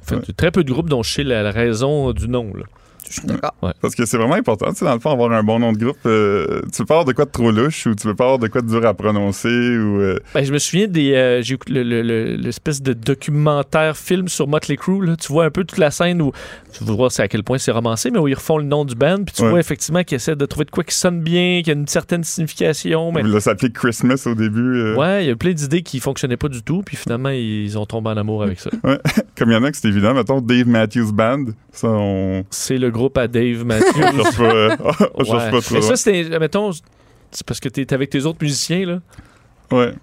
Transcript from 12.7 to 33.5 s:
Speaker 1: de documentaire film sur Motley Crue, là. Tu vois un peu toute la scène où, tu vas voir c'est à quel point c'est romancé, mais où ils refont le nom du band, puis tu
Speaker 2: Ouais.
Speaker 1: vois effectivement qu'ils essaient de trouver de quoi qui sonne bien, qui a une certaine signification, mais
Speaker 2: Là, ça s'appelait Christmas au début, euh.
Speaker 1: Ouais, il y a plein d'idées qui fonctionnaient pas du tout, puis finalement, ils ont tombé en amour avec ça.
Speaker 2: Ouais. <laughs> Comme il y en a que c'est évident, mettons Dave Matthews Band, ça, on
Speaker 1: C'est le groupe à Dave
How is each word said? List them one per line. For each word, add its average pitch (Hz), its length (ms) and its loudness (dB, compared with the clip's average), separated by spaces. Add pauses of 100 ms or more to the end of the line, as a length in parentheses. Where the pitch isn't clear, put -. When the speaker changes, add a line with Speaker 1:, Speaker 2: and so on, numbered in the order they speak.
Speaker 1:
de 135 120 0
documentaire 147 1040 0
film 185 320 -2
sur 147 180 -2
Motley 147 300 0
Crue, 190 280 0
là. 165 120 2
Tu - 140 -10
vois 160 140 4
un 151 60 0
peu 185 120 -2
toute - 160 -6
la 151 120 4
scène 175 300 0
où, 135 100 2 (400)
tu - 120 -12
vas 110 100 0
voir 123 180 2
c'est - 120 -2
à 101 40 2
quel 104 160 -2
point 131 140 -2
c'est 127 140 -2
romancé, 113 380 0
mais 233 100 0
où 147 80 2
ils 135 80 2
refont 156 220 -2
le 151 60 -2
nom 147 220 0
du 123 100 -6
band, 170 280 2
puis - 120 -8
tu - 80 -2
Speaker 2:
Ouais. 113 60 4
Speaker 1:
vois 175 100 4
effectivement 160 440 -2
qu'ils 151 120 -4
essaient 151 200 -2
de 139 100 0
trouver 147 200 -4
de - 60 -20
quoi 175 120 -2
qui - 120 -6
sonne 175 260 0
bien, 175 420 2
qui 160 80 0
a - 20 2
une 147 140 -2
certaine 170 360 -2
signification, 165 880 -2
mais 165 100 0
Speaker 2:
Là, 107 120 2
ça 104 180 4
s'appelait 107 180 0
Christmas 123 560 0
au 120 100 0
début, 113 420 0
euh. 110 180 0
Speaker 1:
Ouais, 180 300 0
il - 20 2
y 127 40 0
a 117 40 0
plein 175 180 -2
d'idées 147 300 0
qui 131 160 -8
fonctionnaient 127 380 -4
pas 147 120 -4
du 120 140 -10
tout, 175 220 -2
puis - 120 -12
finalement, 127 320 -4
ils 107 480 -4
ont 104 80 -2
tombé 110 240 -4
en 107 80 -2
amour 107 260 -2
avec 98 160 -2
ça. - 100 -10 (140)
Speaker 2:
Ouais. 139 160 2 (180)
<laughs> - 200 -4
Comme 117 140 4
il - 20 6
y 113 40 6
en 117 60 4
a 147 80 0
que - 60 -10
c'est 117 100 -2
évident, 104 260 4
mettons 135 280 0
Dave 123 260 2
Matthews 110 440 2
Band, 120 340 2 (260)
ça, - 180 -4
on 98 600 0
Speaker 1:
C'est - 280 -4
le 127 140 2
groupe 123 260 0
à 120 100 0
Dave 120 260 0